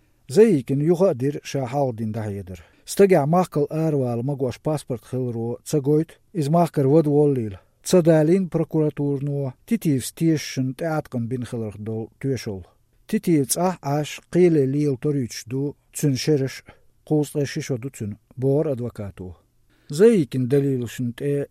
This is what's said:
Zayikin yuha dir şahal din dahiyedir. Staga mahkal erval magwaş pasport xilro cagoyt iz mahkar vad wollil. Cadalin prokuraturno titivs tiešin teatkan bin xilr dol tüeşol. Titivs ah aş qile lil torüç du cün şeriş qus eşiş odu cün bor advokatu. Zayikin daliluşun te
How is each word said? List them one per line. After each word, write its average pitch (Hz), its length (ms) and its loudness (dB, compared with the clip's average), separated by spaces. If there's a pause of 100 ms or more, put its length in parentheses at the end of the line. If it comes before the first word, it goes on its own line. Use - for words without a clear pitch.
(280)
Zayikin 143 520 4
yuha 165 400 2
dir 143 240 -4
şahal 131 540 -4
din 110 160 -6
dahiyedir. 101 480 -10 (240)
Staga 185 400 4
mahkal 165 440 2
erval 139 520 -2
magwaş 131 360 -4
pasport 143 440 -6
xilro 120 640 -6
cagoyt 151 460 0 (240)
iz 147 140 -2
mahkar 156 360 2
vad 151 200 4
wollil. 143 500 2 (360)
Cadalin 170 580 4
prokuraturno 143 1040 -2 (140)
titivs 147 440 -2
tiešin 143 640 -2
teatkan 143 580 -6
bin 127 120 -4
xilr 107 440 -8
dol 113 200 -6 (140)
tüeşol. 113 420 -6 (460)
Titivs 165 500 2
ah 180 240 0
aş 143 380 -4 (120)
qile 160 400 4
lil 147 240 0
torüç 143 540 -4
du 139 240 -4 (180)
cün 143 220 0
şeriş 135 480 -2 (440)
qus 151 300 0
eşiş 143 340 -4
odu 131 220 -6
cün 107 240 -10 (200)
bor 139 300 0
advokatu. 110 680 -8 (540)
Zayikin 147 600 4
daliluşun 127 600 0
te 143 380 -4